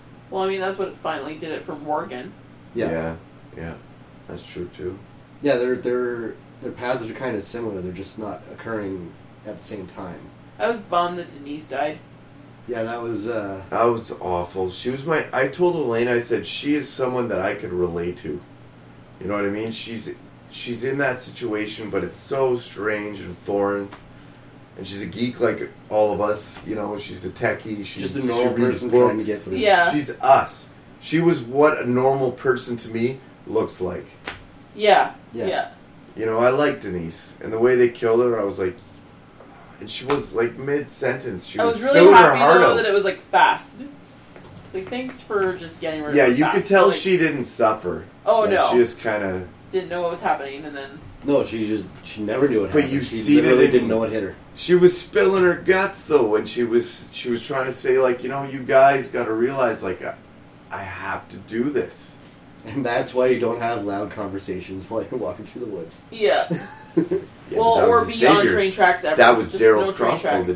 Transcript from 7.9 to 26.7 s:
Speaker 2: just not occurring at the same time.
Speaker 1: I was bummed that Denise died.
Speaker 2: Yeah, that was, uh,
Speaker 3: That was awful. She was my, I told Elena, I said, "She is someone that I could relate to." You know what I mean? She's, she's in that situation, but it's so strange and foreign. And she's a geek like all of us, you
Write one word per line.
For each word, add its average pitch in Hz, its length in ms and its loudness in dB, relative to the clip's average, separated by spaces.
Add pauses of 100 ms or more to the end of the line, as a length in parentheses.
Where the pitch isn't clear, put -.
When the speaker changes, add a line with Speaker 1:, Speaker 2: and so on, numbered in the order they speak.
Speaker 2:
just 95 240 -14
not 104 240 -10 (100)
occurring 98 600 -10 (340)
at 107 120 -12
the - 60 -20
same 98 220 -12
time. 90 340 -14 (400)
Speaker 1:
I 214 80 0
was 233 120 -2
bummed 175 400 -4
that 170 100 -12
Denise 143 400 -12
died. 147 300 -6 (680)
Speaker 2:
Yeah, 117 160 -6
that 117 180 -6
was, 110 260 -6
uh, 101 420 -6
Speaker 3:
That 107 160 0
was 113 340 0
awful. 90 520 -4
She - 180 -8
was 139 160 -6
my, 156 260 -2
I 131 160 0
told 175 280 0
Elena, 120 380 0
I 117 60 2
said, 110 280 -2
"She 147 280 -4
is 135 140 -4
someone 123 400 -4
that 92 100 -2
I 101 140 -2
could 95 180 -10
relate 87 460 -4
to." 76 240 -10 (760)
You 92 80 -10
know 101 80 -4
what 101 100 -2
I 98 40 -2
mean? 110 220 -6
She's, 113 400 -10 (400)
she's 117 320 -8
in 135 160 -2
that 127 220 -2
situation, 107 680 -8
but 92 140 -2
it's 87 160 -10
so 135 380 -2
strange 104 600 -6
and 90 200 -14
foreign. 101 500 -2 (880)
And 92 100 -12
she's 98 140 -10
a 113 60 -8
geek 120 320 -6
like - 320 -2 (180)
all 104 240 2
of 98 80 -2
us, - 460 -4
you 113 80 -6